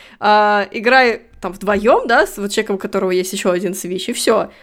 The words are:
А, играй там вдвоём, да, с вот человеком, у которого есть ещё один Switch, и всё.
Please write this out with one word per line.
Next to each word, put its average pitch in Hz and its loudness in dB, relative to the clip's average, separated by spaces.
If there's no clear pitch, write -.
А, 208 2
играй 240 2
там 180 -8
вдвоём, 208 0
да, 277 4
с - -16
вот 202 -6
человеком, 214 -2
у 190 -6
которого 190 -4
есть 185 -2
ещё 190 -2
один 180 -2
Switch, 185 -8
и 247 -4
всё. 220 0